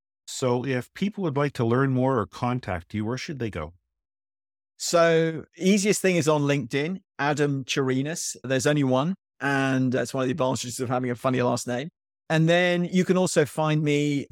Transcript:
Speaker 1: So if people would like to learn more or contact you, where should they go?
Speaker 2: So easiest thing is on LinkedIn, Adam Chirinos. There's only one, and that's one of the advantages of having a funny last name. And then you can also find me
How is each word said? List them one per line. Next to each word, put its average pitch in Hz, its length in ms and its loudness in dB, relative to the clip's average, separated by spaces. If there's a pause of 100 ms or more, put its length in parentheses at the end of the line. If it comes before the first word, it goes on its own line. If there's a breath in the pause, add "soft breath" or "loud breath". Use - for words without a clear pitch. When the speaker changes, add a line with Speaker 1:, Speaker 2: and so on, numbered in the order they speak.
(280)
Speaker 1:
So 123 380 -2
if 127 280 -4
people 202 300 -4
would 147 140 -2
like 143 160 -2
to 127 100 -2
learn 127 280 2
more 127 280 2
or 101 60 0
contact 120 680 -6
you, 107 120 -4
where 120 120 -4
should 139 220 -10
they 117 100 -4
go? 80 260 -10 (1000)
Speaker 2:
So 165 720 2 (120)
easiest 196 440 2
thing 185 160 2
is 147 100 2
on 151 140 4
LinkedIn, 143 560 -2 (200)
Adam 143 460 0
Chirinos. 135 800 -2
There's 131 240 0
only 147 160 2
one, 135 320 2 (240)
and 135 540 0
that's 127 200 -2
one 135 100 -2
of 127 40 0
the 131 40 0
advantages 127 500 -4
of 120 80 -4
having 127 200 -2
a 120 60 -4
funny 127 260 0
last 123 240 0
name. 123 220 -6 (420)
And 160 200 4
then 175 420 2
you 185 140 2
can 185 100 2
also 180 300 2
find 156 360 0
me 147 500 0